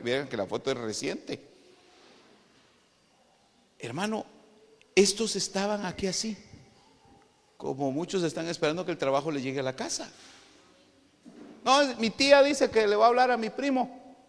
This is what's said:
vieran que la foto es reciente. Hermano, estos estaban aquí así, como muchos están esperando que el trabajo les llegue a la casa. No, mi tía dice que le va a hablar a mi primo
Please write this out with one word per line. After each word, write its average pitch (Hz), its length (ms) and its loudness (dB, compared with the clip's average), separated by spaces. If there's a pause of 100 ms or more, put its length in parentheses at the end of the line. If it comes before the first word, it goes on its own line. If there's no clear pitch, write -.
vieran 131 260 -2
que 127 80 -8
la 98 100 -4
foto 120 240 -6
es 127 80 -2
reciente. 120 640 -8 (2500)
Hermano, 190 460 -6 (720)
estos 202 420 4
estaban 202 480 -4
aquí 180 220 -6
así, 196 300 -4 (1200)
como 139 340 -4
muchos 175 300 -4
están 165 260 -4
esperando 165 360 -2
que 170 80 -6
el 151 60 -8
trabajo 139 320 0
les 143 120 -4
llegue 135 180 -4
a - 20 -2
la 131 140 -4
casa. - 340 -8 (1500)
No, 262 320 4
mi 220 120 -2
tía 277 340 6
dice 285 280 2
que 220 160 4
le 208 100 2
va 214 80 4
a 233 40 10
hablar 247 220 4
a 240 60 2
mi 220 140 -2
primo - 680 -4 (120)